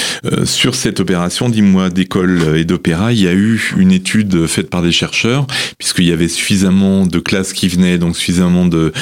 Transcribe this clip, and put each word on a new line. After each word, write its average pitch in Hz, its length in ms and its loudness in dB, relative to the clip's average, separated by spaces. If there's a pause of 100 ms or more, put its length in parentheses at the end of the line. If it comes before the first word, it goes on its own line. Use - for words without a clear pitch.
(260)
euh, - 200 -2
sur 131 300 -2
cette - 240 -4
opération, 90 480 -2
dix 110 140 0
mois 95 280 4
d'école 90 680 0
et 82 80 0
d'opéra, 87 480 0
il 110 80 2
y 90 80 2
a 87 40 0
eu 107 440 0
une 92 160 4
étude 92 520 0
faite 85 240 -2
par 87 120 -4
des 85 100 0
chercheurs, 127 560 -2 (300)
puisqu'il - 280 -2
y 85 60 2
avait 82 160 0
suffisamment 98 800 0
de 85 120 0
classes 95 340 -2
qui - 160 -2
venaient, 90 280 2
donc 85 200 -2
suffisamment 90 480 2
de... 80 260 0 (100)